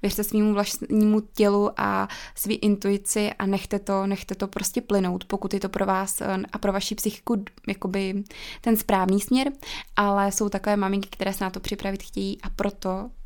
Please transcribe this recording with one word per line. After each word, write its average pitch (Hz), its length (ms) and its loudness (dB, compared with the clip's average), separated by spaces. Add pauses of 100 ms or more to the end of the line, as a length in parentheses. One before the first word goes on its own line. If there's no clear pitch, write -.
Věřte 202 220 0
svýmu 214 300 4
vlastnímu 214 640 2
tělu 208 560 4
a 196 320 0 (260)
svý 214 200 -2
intuici 202 840 2
a 196 80 0
nechte 196 320 0
to, 196 280 0
nechte 196 280 -4
to 190 140 -4
prostě - 320 -4
plynout, 185 440 0
pokud 202 300 -4
je 196 60 0
to 196 80 -4
pro 202 180 -2
vás, 190 340 0
eh, 190 180 -2 (140)
a 208 60 -6
pro 202 140 2
vaši 196 220 -2
psychiku - 420 -2
d-, 202 80 -2 (240)
jakoby 196 560 -2 (360)
ten 226 160 4
správný 196 440 4
směr, 269 320 2 (440)
ale 202 360 4
jsou 208 160 0
takové 202 280 2
maminky, 196 340 0
které 196 220 -2
se 196 120 -2
na 190 60 -2
to 185 100 -8
připravit 196 420 -4
chtějí 196 400 -4
a 180 80 -6
proto 196 600 -4 (160)